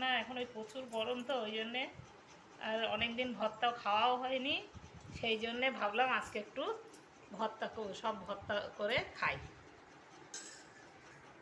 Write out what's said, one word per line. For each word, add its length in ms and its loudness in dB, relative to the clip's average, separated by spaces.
না, 60 4
এখন 200 -4
ওই 120 -2
প্রচুর 300 -6
গরম 320 2
তো, 60 2
ওই 120 -2
জন্যে 240 0
আর 120 2
অনেক 240 2
দিন 100 0
ভর্তাও 320 2
খাওয়াও 320 6
হয়নি, 320 2
সেই 240 4
জন্যে 240 2
ভাবলাম 300 6
আজকে 260 -4
একটু 180 -4
ভর্তা 380 0
ক-, 260 -2
সব 140 2
ভর্তা 300 -2
করে 180 4
খাই। 180 2